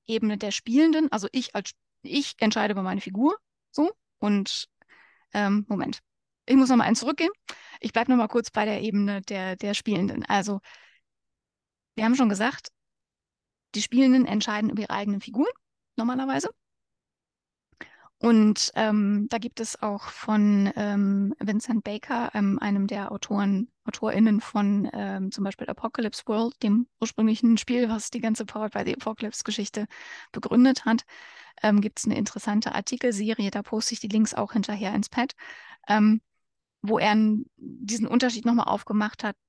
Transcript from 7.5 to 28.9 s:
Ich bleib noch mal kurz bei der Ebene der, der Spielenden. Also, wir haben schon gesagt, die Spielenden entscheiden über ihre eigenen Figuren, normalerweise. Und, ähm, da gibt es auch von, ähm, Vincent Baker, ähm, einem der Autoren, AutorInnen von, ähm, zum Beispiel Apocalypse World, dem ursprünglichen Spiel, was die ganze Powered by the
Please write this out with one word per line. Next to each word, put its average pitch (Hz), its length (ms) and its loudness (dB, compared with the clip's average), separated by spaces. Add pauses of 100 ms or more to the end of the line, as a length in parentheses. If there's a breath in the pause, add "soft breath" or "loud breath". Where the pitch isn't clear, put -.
Ich - 120 -8
bleib 233 160 0
noch 254 80 6
mal 220 120 2
kurz 233 220 -2
bei 214 140 -2
der 208 180 -2
Ebene 202 400 0
der, 190 340 -8
der 202 180 -4
Spielenden. 196 520 -2
Also, 202 340 0 (1300 soft breath)
wir 220 100 -2
haben 240 120 4
schon 254 120 4
gesagt, 208 420 -2 (1040)
die 214 60 -2
Spielenden 254 440 6
entscheiden 214 440 -2
über 208 120 -2
ihre - 100 -8
eigenen 202 280 -4
Figuren, 339 320 -2 (440)
normalerweise. 262 540 -2 (1700 loud breath)
Und, 220 520 6
ähm, 208 560 0
da 233 80 -2
gibt 233 220 -10
es - 220 -8
auch 202 200 -4
von, 208 760 2
ähm, 202 640 0
Vincent 214 460 -2
Baker, 240 500 -6
ähm, 196 240 0
einem 202 280 0
der 202 260 -6
Autoren, 202 560 -2 (160)
AutorInnen 214 580 2
von, 202 500 0
ähm, 196 400 -6
zum 202 120 -8
Beispiel - 260 -8
Apocalypse - 560 -6
World, 226 360 -2
dem 226 240 4 (140)
ursprünglichen 226 560 4
Spiel, 240 320 0
was 214 220 -6
die 233 100 -6
ganze 220 240 -2
Powered 214 300 -6
by 202 100 -4
the - 100 -2